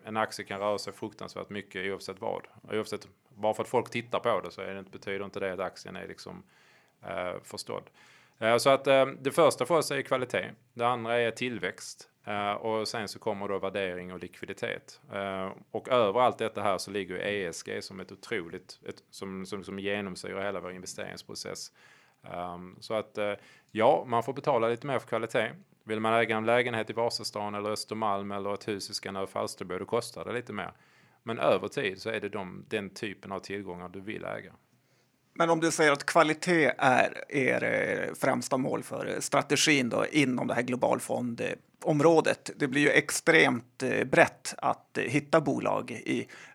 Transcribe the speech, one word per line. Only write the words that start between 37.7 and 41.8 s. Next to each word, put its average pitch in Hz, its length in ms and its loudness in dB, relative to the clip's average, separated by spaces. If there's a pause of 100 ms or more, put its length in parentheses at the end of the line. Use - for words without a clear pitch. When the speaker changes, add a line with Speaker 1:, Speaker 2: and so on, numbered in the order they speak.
Speaker 2:
främsta 131 420 0
mål 131 260 -2
för, - 240 -6
eh, 101 140 -4
strategin 139 680 4
då, 110 180 2
inom 131 400 2
det - 80 0
här 120 80 2
globalfondområdet. 123 1900 2